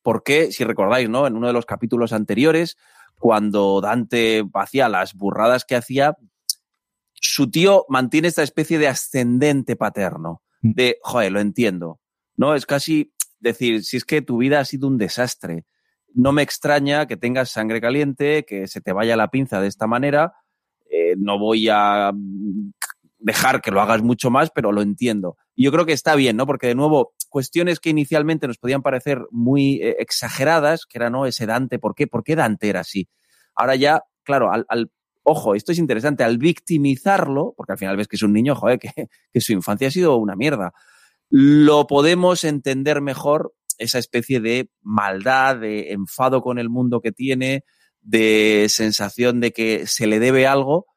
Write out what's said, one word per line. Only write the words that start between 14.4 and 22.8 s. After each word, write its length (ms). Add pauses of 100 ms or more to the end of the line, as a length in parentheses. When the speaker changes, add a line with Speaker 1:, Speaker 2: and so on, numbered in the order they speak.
Speaker 1:
ha 40
sido 240
un 100
desastre, 680 (480)
no 180
me 100
extraña 640
que 100
tengas 340
sangre 300
caliente, 640
que 240
se 120
te 120
vaya 240
la 140
pinza 300
de 80
esta 200
manera, 440 (580)
eh, 280
no 200
voy 300
a, 460
mm, 580 (460)